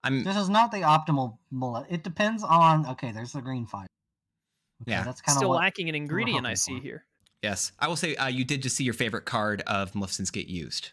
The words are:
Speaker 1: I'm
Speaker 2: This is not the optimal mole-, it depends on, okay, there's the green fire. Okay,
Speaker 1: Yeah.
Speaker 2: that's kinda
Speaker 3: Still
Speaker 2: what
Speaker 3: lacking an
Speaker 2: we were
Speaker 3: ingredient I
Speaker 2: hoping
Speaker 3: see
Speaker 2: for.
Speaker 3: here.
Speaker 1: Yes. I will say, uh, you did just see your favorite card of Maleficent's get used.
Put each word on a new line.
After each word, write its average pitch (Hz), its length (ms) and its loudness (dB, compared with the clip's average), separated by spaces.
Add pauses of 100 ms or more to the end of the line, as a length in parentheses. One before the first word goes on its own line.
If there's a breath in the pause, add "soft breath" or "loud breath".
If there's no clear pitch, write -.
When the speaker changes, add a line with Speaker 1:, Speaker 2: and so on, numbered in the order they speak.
Speaker 1:
I'm 131 200 0
Speaker 2:
This 196 140 0
is 190 120 0
not 220 220 6
the 208 80 -4
optimal 151 580 4 (140)
mole-, 127 380 -4
it 175 140 -4
depends 214 400 0
on, 160 440 6
okay, 127 240 -6
there's 113 220 -10
the 139 80 -6
green 123 240 -6
fire. 98 220 -12 (960)
Okay, 117 100 -4
Speaker 1:
Yeah. 92 120 2
Speaker 2:
that's 123 180 -6
kinda 143 160 2
Speaker 3:
Still 185 120 4
Speaker 2:
what 175 100 4
Speaker 3:
lacking 185 300 0
an 156 40 -4
Speaker 2:
we 147 60 -2
were 147 40 -4
Speaker 3:
ingredient 156 420 -2
I 117 40 -2
Speaker 2:
hoping 117 80 -2
Speaker 3:
see 131 200 -2
Speaker 2:
for. 127 60 -8
Speaker 3:
here. 120 220 -12 (360)
Speaker 1:
Yes. 101 380 -4
I 147 80 0
will 165 80 0
say, 165 220 -2
uh, 135 100 0
you 127 160 0
did 135 180 -2
just 131 140 -2
see 170 80 -2
your 123 100 2
favorite 113 320 -2
card 107 400 0
of 98 300 -2
Maleficent's 95 360 -4
get - 160 -6
used. 82 460 -8